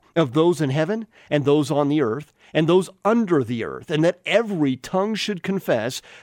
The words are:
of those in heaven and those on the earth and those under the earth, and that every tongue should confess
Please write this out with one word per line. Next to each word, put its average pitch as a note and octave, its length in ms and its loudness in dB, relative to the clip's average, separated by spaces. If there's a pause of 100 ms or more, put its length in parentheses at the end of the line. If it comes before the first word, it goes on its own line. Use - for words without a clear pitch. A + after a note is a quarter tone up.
(160)
of C#3+ 180 0
those D#3+ 280 2
in C#3 80 0
heaven E3+ 380 -2 (240)
and D3 120 0
those C#3+ 280 2
on C#3+ 180 0
the D3 140 2
earth C#3+ 280 -4 (220)
and D#3 160 2
those F#3 180 4 (160)
under G3 400 2
the A2+ 200 -4
earth, C2 260 -10
and D#3 140 0
that - 240 0
every E3+ 480 0
tongue G3+ 400 -4
should G3 260 -6
confess C3 640 -4 (200)